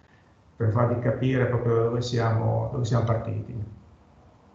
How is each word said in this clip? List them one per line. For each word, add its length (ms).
per 80
farvi 300
capire 480
proprio 280
da 100
dove 160
siamo, 720
dove 140
siamo 180
partiti. 520